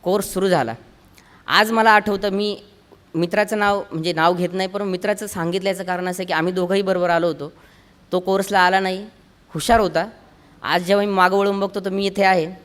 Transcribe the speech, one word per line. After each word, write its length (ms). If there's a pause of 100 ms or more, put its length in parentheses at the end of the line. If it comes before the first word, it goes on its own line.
कोर्स 300
सुरू 160
झाला. 240 (720)
आज 240
मला 200
आठवतं, 380
मी 320 (540)
मित्राचं 440
नाव, 220 (100)
म्हणजे 220
नाव 200
घेत 200
नाही, 160
पण 120
मित्राचं 460
सांगितल्याचं 560
कारण 240
असं 160
की 100
आम्ही 200
दोघंही 280
बरोबर 280
आलो 180
होतो. 260 (580)
तो 80
कोर्सला 400
आला 200
नाही, 260 (440)
हुशार 300
होता. 300 (520)
आज 200
जेव्हा 240
मी 60
मागं 260
वळून 220
बघतो, 200
तर 100
मी 160
इथे 180
आहे. 280 (140)